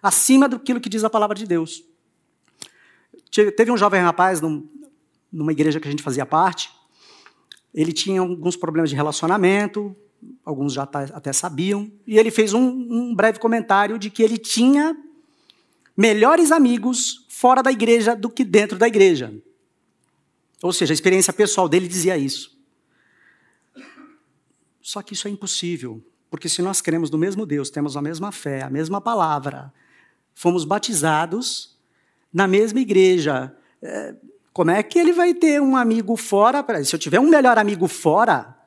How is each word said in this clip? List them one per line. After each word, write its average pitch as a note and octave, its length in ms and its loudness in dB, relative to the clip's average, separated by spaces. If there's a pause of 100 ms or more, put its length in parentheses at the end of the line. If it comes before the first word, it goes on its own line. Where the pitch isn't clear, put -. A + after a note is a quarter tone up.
acima C4 480 4
daquilo A#3+ 320 -4
que A#3+ 80 -10
diz G#3+ 140 -4
a A3 60 0
palavra G#3 260 -2
de G#3+ 100 -12
Deus. E3 380 -4 (1500)
Te-, G#3 220 2
teve A3 200 2
um A#3+ 60 0
jovem G3 240 4
rapaz F3 400 2
num, D#3 260 -4 (640)
numa D#3+ 200 -4
igreja D3+ 280 0
que D#3 80 -10
a C#3+ 40 -6
gente D3 120 -6
fazia C3+ 220 -4
parte, E3+ 460 -2 (1000)
ele D#3 200 -2
tinha F#3+ 280 -4
alguns F3 340 -4
problemas E3 340 -2
de C#3 60 -4
relacionamento, G3 1000 -2 (480)
alguns C#3+ 300 -6
já C#3 120 -6
tá, C#3 180 -8 (100)
até C#3 180 -10
sabiam, F#3+ 600 -4 (160)
e G#3+ 100 2
ele A3 140 4
fez A3 220 0
um, A#3+ 80 2
um A#3+ 540 -2
breve A3 240 0
comentário A3 600 0
de G3+ 100 -10
que A3+ 140 0
ele A3 140 0
tinha C#4+ 600 2 (1000)
melhores G#3+ 540 4
amigos B3 760 0
fora B3+ 340 2
da C4 100 2
igreja A#3 440 2
do G#3+ 140 -8
que B3+ 160 -2
dentro G3+ 320 2
da A#3 100 4
igreja. E3 460 4 (1300)
Ou F3 80 -2
seja, D#3+ 220 0
a - 20 0
experiência F#3 380 0
pessoal G3+ 340 0
dele F3 220 0
dizia F3+ 280 -2
isso. - 400 -8 (2250)
Só - 200 -12
que - 120 -18
isso - 140 -8
é G#3 40 -8
impossível, F3 680 -8 (280)
porque - 180 -10
se E3 140 -4
nós F#3 180 -2
cremos D#3+ 320 -2
no D#3 60 -2
mesmo G3 280 -2
Deus, C#3+ 240 -6
temos D3 280 -6
a C#3+ 40 -6
mesma E3 300 -8
fé, C#3 300 -8
a C3 80 -10
mesma D#3+ 320 -4
palavra, C#3+ 720 -4 (600)
fomos F3 300 -2
batizados E3+ 1120 -4 (560)
na F#3+ 140 2
mesma G#3 320 0
igreja, F3+ 720 2 (280)
é, - 340 -12 (380)
como E3+ 180 2
é G3+ 100 2
que G#3+ 160 -2
ele F4 140 4
vai F4 220 2
ter D4+ 280 2
um C4+ 140 2
amigo A3+ 400 0
fora? A3+ 480 2
Peraí, F3 220 -4
se - 100 -2
eu D#3 40 -4
tiver D#3 200 0
um C#4+ 100 4
melhor B3+ 280 6
amigo G3+ 320 0
fora D#3+ 760 0